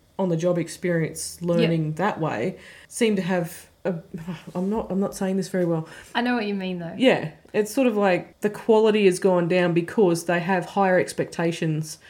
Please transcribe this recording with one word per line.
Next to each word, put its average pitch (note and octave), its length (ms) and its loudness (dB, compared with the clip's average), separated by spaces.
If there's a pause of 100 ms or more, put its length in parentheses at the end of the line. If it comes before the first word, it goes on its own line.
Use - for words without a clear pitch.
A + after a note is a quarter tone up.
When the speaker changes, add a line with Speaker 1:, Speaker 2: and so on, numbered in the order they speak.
(200)
Speaker 1:
on-the-job F3 400 0
experience, - 840 -4
Speaker 2:
Yeah. E3+ 60 -6
Speaker 1:
learning E3 460 2
that F3+ 260 -2
way, D3+ 380 -4 (300)
seem A3 280 0
to F#3+ 80 -2
have E3+ 440 -4 (180)
a, F3 100 -2 (300)
<sighs> - 300 -12
I'm F#3 140 -2
not, A3 220 -4
I'm F#3 80 -2
not G3+ 160 -2
saying F#3+ 220 -2
this F3+ 100 -2
very F3+ 180 0
well. D#3+ 220 -2 (260)
Speaker 2:
I A#3+ 80 -2
know B3 140 0
what A3 100 -2
you G3+ 80 -4
mean, F#3 260 -6
though. E3+ 180 -10
Speaker 1:
Yeah, F#3 340 2 (220)
it's G#3 200 0
sort C4 140 4
of G#3+ 100 0
like F#3 440 0
the G#3 100 0
quality G#3+ 540 4
has F3+ 140 6
gone F3+ 280 4
down F3 260 2
because E3+ 520 2
they F3 140 0
have F3 280 -2
higher F#3 320 2
expectations D#3+ 1000 -2 (120)